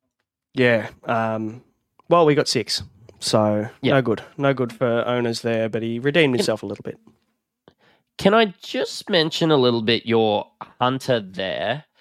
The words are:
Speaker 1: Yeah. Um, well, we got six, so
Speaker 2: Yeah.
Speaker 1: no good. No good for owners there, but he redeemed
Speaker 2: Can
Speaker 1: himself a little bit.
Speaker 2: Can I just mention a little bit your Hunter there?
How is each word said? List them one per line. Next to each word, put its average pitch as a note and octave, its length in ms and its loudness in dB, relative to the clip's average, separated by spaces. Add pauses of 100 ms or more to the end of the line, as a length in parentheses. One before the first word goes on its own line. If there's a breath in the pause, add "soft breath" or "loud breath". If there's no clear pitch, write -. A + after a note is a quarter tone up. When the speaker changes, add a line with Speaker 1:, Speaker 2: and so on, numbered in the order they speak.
(540)
Speaker 1:
Yeah. A#2+ 360 2 (160)
Um, A2 580 -4 (460)
well, E3+ 180 4
we D3 80 4
got C#3 120 0
six, - 360 -4 (360)
so G#2+ 480 2 (140)
Speaker 2:
Yeah. C#3 120 0
Speaker 1:
no C3+ 100 4
good. A#2 180 -2 (160)
No C#3 160 2
good B2 180 -4
for A#2 360 -2
owners A#2+ 340 -2
there, A2+ 260 -2
but A2 140 -6
he A#2 160 -4
redeemed C#3 360 2
Speaker 2:
Can A#2 60 2
Speaker 1:
himself A2 220 -2
a G2+ 60 -8
little G2+ 160 -10
bit. - 160 -12 (1200 soft breath)
Speaker 2:
Can G3+ 160 4
I A3 260 4
just - 480 -8
mention E3 400 2
a D3+ 80 4
little B2 240 2
bit A2 240 0
your A2+ 460 2 (280)
Hunter B2+ 400 0
there? F#2+ 640 -6 (160)